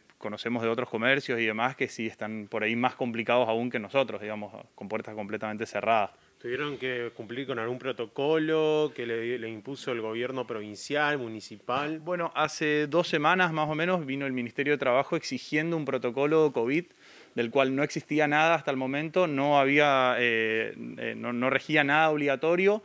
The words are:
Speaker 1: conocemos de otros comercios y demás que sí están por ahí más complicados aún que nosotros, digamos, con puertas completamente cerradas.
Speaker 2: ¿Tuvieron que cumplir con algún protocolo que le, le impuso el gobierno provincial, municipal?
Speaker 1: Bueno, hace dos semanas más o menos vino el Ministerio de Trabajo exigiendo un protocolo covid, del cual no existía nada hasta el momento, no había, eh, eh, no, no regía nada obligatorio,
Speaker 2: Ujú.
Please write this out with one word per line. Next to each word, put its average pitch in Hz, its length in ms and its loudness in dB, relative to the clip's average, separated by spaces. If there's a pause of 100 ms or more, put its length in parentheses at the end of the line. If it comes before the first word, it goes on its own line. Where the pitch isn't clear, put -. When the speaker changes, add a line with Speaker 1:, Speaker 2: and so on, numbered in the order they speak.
(180)
Speaker 1:
conocemos 113 440 -4
de 113 60 2
otros 120 200 -2
comercios 127 520 0
y 113 60 0
demás 113 280 0
que 123 140 -4
sí 113 180 -6
están 107 420 -8
por 110 140 -4
ahí 113 140 0
más 120 180 0
complicados 117 540 0
aún 117 220 0
que 120 100 -6
nosotros, 107 420 -2
digamos, 104 320 -10 (220)
con 104 120 -12
puertas 110 280 -8
completamente 107 500 -6
cerradas. 104 440 0 (300)
Speaker 2:
¿Tuvieron 131 360 -6
que 120 380 -6
cumplir 117 320 -10
con 127 140 -4
algún 120 180 -4
protocolo 151 1160 0
que 120 100 -6
le, 117 320 -4
le 113 100 -8
impuso 127 440 -8
el 117 80 -4
gobierno 120 440 -4
provincial, 123 720 -2
municipal? 123 840 -6
Speaker 1:
Bueno, 170 340 -4
hace 151 540 0
dos 165 180 2
semanas 170 460 2
más 156 160 0
o 156 80 -2
menos 170 280 0
vino 139 220 -4
el 135 60 -2
Ministerio 127 400 0
de 143 60 2
Trabajo 131 360 4
exigiendo 156 640 -2
un 156 80 -2
protocolo 135 680 2
covid, 131 340 0 (500)
del 120 140 0
cual 135 260 4
no 143 80 2
existía 151 420 0
nada 156 300 4
hasta 147 160 -2
el 131 40 0
momento, 151 520 0
no 143 320 4
había, 135 580 6
eh, 113 560 2 (240)
eh, 117 180 -6
no, 113 160 -6
no 120 160 0
regía 147 360 2
nada 151 260 4
obligatorio, 160 680 2
Speaker 2:
Ujú. 214 80 -8